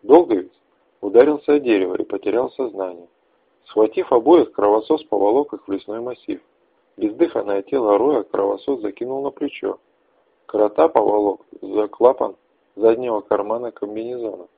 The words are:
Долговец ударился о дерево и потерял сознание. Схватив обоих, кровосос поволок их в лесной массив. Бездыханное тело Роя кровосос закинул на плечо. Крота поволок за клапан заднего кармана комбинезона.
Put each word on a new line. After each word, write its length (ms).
Долговец 480
ударился 540
о 40
дерево 360
и 100
потерял 460
сознание. 580
Схватив 480
обоих, 400
кровосос 520
поволок 500
их 120
в 60
лесной 280
массив. 420
Бездыханное 640
тело 340
Роя 260
кровосос 600
закинул 400
на 80
плечо. 480
Крота 440
поволок 520
за 260
клапан 480
заднего 460
кармана 500
комбинезона. 760